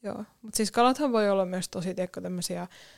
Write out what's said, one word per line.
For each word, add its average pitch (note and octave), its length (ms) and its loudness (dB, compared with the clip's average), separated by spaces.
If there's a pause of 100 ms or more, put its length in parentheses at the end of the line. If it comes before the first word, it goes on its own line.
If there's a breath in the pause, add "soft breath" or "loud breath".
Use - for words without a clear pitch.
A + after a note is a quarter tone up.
Joo. G#3+ 220 -8 (180)
Mut A3 120 -10
siis G#3+ 160 0
kalathan B3+ 420 4
voi G#3+ 180 4
olla F#3+ 160 2
myös F3+ 220 -4
tosi, F3+ 260 -4
tiedätkö, F3+ 260 -4
tämmösiä F3+ 460 -6 (320 loud breath)